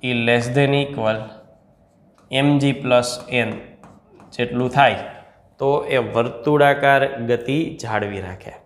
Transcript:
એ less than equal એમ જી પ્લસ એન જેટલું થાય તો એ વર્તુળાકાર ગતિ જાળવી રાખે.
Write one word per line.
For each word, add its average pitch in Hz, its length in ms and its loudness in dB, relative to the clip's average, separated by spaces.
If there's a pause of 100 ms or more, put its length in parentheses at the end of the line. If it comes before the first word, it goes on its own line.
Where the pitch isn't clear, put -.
એ 127 80 -2 (140)
less 120 200 4 (100)
than 139 180 4
equal 113 440 -2 (1120)
એમ 139 180 2 (100)
જી 135 240 2
પ્લસ 123 260 2 (300)
એન 110 100 -2 (840)
જેટલું 120 360 -2
થાય 127 300 4 (600)
તો 135 100 0 (260)
એ - 20 4 (160)
વર્તુળાકાર 139 880 2 (280)
ગતિ 123 280 -2 (240)
જાળવી 104 460 -4
રાખે. 92 260 -16 (120)